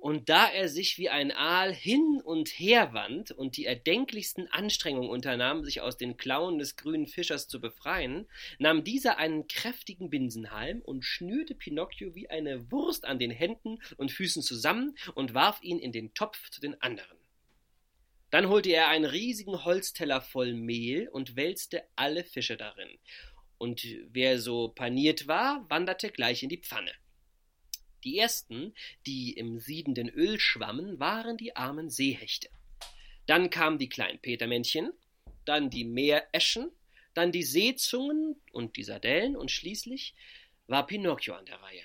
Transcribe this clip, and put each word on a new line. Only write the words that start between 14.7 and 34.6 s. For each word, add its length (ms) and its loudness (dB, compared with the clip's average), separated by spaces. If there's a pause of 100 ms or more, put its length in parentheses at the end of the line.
und 200 -2
warf 280 4
ihn 180 -2
in 120 -6
den 220 -8
Topf 360 -4
zu 100 -14
den 200 -8
anderen. 380 -6 (1120)
Dann 180 6
holte 220 6
er 180 8
einen 160 6
riesigen 600 -4
Holzteller 560 0
voll 340 -2
Mehl 540 -2
und 260 -8
wälzte 480 -4 (140)
alle 280 0
Fische 320 -6
darin. 420 -14 (600)
Und 260 -6 (280)
wer 260 4
so 300 -2
paniert 580 0
war, 420 0
wanderte 420 -2
gleich 340 0
in 40 -6
die 140 -8
Pfanne. 300 -8 (1120)
Die 120 -4
ersten, 580 0 (320)
die 260 -6
im 260 -6
siedenden 500 -2
Öl 300 2
schwammen, 600 0
waren 360 0
die 200 -10
armen 340 -4
Seehechte. 580 -2 (800)
Dann 240 6
kamen 280 2
die 100 -2
kleinen 320 -4
Petermännchen, 720 -2 (520)